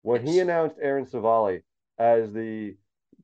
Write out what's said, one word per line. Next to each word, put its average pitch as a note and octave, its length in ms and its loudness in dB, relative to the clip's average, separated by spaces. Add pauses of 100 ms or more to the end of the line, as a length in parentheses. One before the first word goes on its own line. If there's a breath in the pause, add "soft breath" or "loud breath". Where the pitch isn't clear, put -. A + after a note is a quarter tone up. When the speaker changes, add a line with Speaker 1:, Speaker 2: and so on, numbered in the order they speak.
Speaker 1:
When A#2 260 -2
he E3 100 0
Speaker 2:
Yes. F#3 80 4
Speaker 1:
announced E3 360 -2
Aaron C#3 240 -2
Savali A2 560 0 (380)
as A2+ 340 2
the A2 420 -8 (500)